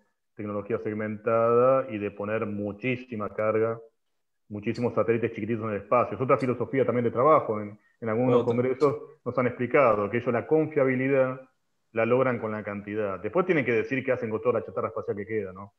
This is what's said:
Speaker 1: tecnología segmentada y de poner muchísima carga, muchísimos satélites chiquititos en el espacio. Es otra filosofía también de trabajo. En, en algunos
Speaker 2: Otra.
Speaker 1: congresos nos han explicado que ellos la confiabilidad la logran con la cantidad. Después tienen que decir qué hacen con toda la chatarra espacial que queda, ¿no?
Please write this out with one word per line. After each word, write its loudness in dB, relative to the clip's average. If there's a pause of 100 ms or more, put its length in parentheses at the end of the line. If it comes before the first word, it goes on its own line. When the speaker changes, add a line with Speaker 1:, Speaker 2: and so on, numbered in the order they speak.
(340)
Speaker 1:
tecnología -4
segmentada 2
y -6
de -4
poner -4
muchísima -6
carga, 0 (680)
muchísimos -4
satélites 0
chiquititos -4
en -4
el -4
espacio. 0
Es -8
otra 4
filosofía 0
también 2
de 0
trabajo. 2
En, -12 (220)
en -6
algunos 2
Speaker 2:
Otra. 2
Speaker 1:
congresos 2 (300)
nos -4
han 2
explicado 2
que -2
ellos 0
la -2
confiabilidad 2 (500)
la 0
logran 2
con -4
la -8
cantidad. -6
Después 0
tienen 2
que 2
decir 0
qué 2
hacen -2
con -4
toda 2
la -4
chatarra -6
espacial -6
que -8
queda, -4
¿no? -18